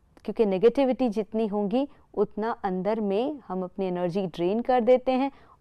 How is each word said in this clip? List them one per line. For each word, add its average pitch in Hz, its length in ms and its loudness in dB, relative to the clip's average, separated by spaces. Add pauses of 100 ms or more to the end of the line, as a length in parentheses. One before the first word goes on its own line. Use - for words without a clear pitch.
(260)
क्योंकि 220 200 0
negativity 233 640 2
जितनी 220 380 -2
होंगी 208 400 0 (260)
उतना 208 380 -2 (120)
अंदर 196 360 -2
में 233 480 -2
हम 185 160 -4
अपनी 185 220 -6
energy 180 420 -2
drain 180 340 -2
कर 254 200 2
देते 254 300 4
हैं। 262 200 0 (300)